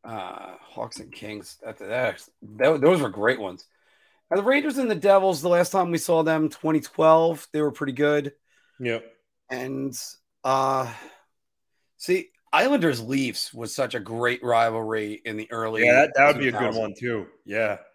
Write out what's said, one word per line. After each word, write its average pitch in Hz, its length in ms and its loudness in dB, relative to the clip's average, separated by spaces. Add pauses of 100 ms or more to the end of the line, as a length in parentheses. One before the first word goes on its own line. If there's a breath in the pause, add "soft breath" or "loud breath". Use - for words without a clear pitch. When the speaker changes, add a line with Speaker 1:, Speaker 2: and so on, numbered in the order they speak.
Speaker 1:
uh, 98 560 -14
Hawks - 400 -12
and - 120 -18
Kings. 104 520 -16
That, 113 160 -14
that, 110 420 -4 (360)
that, 139 240 4
those 165 200 6
were 127 80 -2
great 107 300 0
ones. 92 260 -10 (640)
Now, - 80 0
the 202 60 -2
Rangers 277 340 0
and 254 120 0
the 214 60 0
Devils, 190 460 4
the 175 80 -2
last 175 220 4
time 175 200 0
we 170 60 0
saw 165 260 2
them, 156 260 2
twenty 156 300 -2
twelve, 160 720 2
they 151 100 -2
were 147 100 0
pretty 139 220 -6
good. 147 400 0 (460)
Speaker 2:
Yep. 117 260 -4 (440)
Speaker 1:
And, 131 440 -6 (520)
uh, 131 460 0 (1040 loud breath)
see, 180 320 -4 (240)
Islanders 170 480 2
Leafs 127 520 -4
was 117 220 -10
such 127 200 -4
a 120 40 -4
great 120 440 -2
rivalry 110 840 0
in 110 120 -8
the 110 140 -10
early 113 320 -2
Speaker 2:
Yeah, 120 100 6
that, 147 220 4
that 139 120 6
would 147 120 2
be 139 80 0
a 123 40 0
good 110 80 -4
Speaker 1:
two 120 60 -2
thousands. 113 160 -2
Speaker 2:
one, 107 160 -6
too. 117 300 -6 (180)
Yeah. 104 320 -4 (180)